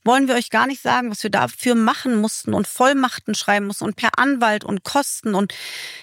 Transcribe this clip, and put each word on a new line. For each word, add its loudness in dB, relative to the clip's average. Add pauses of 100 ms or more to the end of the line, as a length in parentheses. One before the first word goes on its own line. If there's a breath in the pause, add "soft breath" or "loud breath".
wollen 4
wir 2
euch -2
gar 2
nicht -6
sagen, 0
was -8
wir -2
dafür 0
machen 2
mussten -4
und 0
Vollmachten 0
schreiben 0
mussten -8
und -4
per 0
Anwalt 2
und -4
Kosten -2
und 0 (480 loud breath)